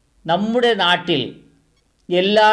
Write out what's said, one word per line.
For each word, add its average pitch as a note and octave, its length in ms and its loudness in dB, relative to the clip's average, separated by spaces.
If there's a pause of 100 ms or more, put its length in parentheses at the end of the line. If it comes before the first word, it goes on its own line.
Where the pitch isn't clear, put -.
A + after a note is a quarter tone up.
(260)
നമ്മുടെ A3 460 0 (100)
നാട്ടിൽ F3 400 -2 (880)
എല്ലാ G3+ 440 2